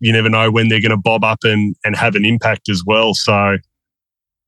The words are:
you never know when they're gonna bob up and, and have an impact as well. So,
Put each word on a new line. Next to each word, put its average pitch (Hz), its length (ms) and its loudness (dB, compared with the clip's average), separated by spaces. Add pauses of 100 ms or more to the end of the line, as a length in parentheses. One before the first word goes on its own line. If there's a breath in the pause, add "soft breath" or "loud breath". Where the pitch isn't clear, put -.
you 113 120 0
never 110 160 2
know 110 240 2
when 113 160 0
they're 110 120 2
gonna 110 160 0
bob 110 280 0
up 110 180 -2
and, 104 320 0 (100)
and 104 120 -2
have 117 180 -2
an 101 100 0
impact 113 440 -2
as 92 180 -4
well. 110 280 2
So, 101 420 2 (920)